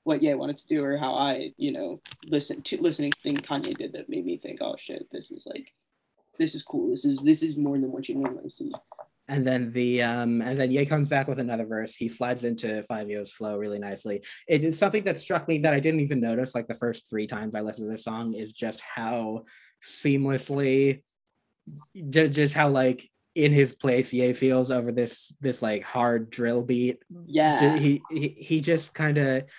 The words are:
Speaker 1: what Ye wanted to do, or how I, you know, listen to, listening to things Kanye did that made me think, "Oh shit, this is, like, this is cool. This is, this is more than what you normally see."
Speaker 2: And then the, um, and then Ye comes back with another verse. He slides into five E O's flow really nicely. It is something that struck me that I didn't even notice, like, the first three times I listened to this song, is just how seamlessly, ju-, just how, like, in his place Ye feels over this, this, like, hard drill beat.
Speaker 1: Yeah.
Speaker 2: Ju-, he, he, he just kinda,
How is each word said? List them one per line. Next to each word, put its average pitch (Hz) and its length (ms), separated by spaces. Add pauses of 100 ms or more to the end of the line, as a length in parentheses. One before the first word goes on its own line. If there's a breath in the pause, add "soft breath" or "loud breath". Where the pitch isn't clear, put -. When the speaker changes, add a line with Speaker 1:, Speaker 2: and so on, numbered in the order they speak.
Speaker 1:
what 151 220
Ye 147 100
wanted 143 220
to - 100
do, 151 160
or 139 140
how 131 180
I, 127 420
you 143 140
know, 180 300 (260)
listen 151 360
to, - 200
listening 147 300
to - 100
things 143 180
Kanye - 360
did - 160
that - 160
made - 180
me - 120
think, - 220
"Oh 52 160
shit, - 360
this - 180
is, - 160
like, - 260 (680)
this 156 160
is 147 80
cool. - 260
This - 140
is, 139 160
this 156 240
is 156 120
more 143 220
than 131 140
what 127 160
you 135 80
normally 135 320
see." - 240 (560)
Speaker 2:
And 139 180
then 123 240
the, 123 320
um, 120 400
and 127 160
then 131 140
Ye 139 140
comes 147 200
back 143 220
with 131 100
another 120 260
verse. 110 300
He 117 140
slides 123 340
into 113 460
five 107 200
E 104 80
O's 101 140
flow 107 260
really 104 220
nicely. 101 460 (240 loud breath)
It 151 160
is 160 120
something 196 280
that 175 160
struck - 260
me 165 120
that 151 140
I 139 60
didn't 160 220
even 143 180
notice, 117 340
like, 117 140
the 113 80
first 117 340
three 107 200
times 107 260
I 107 60
listened 107 260
to 110 60
this 107 100
song, 113 320
is 110 160
just 113 300
how 113 640 (360 soft breath)
seamlessly, 139 1200 (1080)
ju-, 156 200
just 143 260
how, 151 160
like, 131 380 (280)
in 151 160
his 139 200
place 127 400
Ye 123 200
feels 127 400
over 123 180
this, 120 500
this, 131 220
like, 107 220
hard 120 460
drill 120 340
beat. 123 340 (260)
Speaker 1:
Yeah. 151 360
Speaker 2:
Ju-, 147 200
he, 143 300
he, 151 260
he 160 240
just 160 360
kinda, 143 480 (140 soft breath)